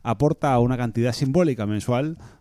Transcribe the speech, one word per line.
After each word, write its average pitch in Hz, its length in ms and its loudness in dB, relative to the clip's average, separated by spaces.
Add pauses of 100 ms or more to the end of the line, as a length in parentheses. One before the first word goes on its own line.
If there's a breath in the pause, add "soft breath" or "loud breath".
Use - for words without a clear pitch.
aporta 139 560 0
una 123 180 2
cantidad 120 360 -2
simbólica 135 540 0
mensual 123 500 -2 (240 loud breath)